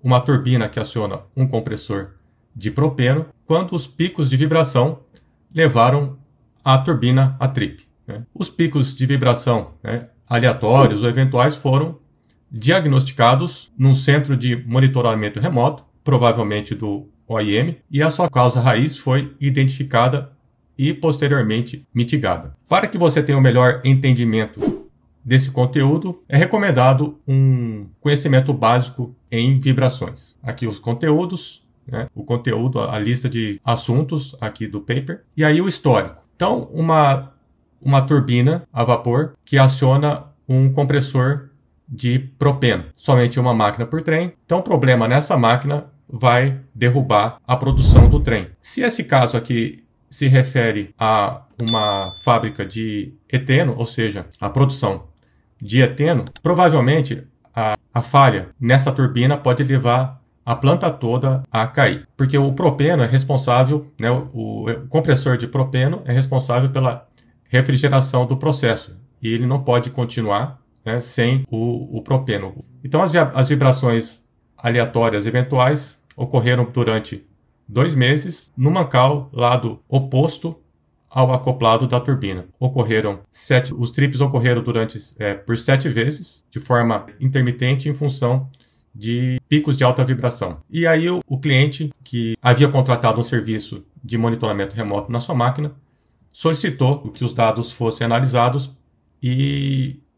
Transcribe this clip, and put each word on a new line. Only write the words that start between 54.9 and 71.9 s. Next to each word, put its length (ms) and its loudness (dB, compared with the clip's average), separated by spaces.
de 200 2
eteno, 420 0
provavelmente 800 2
a, 220 -4
a 80 -2
falha 480 2
nessa 320 2
turbina 460 0
pode 260 0
levar 560 0
a 120 -2
planta 340 2
toda 520 -2
a 140 0
cair, 500 -2
porque 220 0
o 160 0
propeno 480 2
é 40 2
responsável, 800 0
né, 120 0
o, 540 -6
o 240 -6
compressor 480 2
de 100 -6
propeno 600 -2
é 80 -2
responsável 560 0
pela 360 -2
refrigeração 800 2
do 140 -2
processo, 580 -2
e 80 -6
ele 180 -2
não 140 0
pode 300 0
continuar, 720 -4
né, 200 -4
sem 480 0
o, 480 -6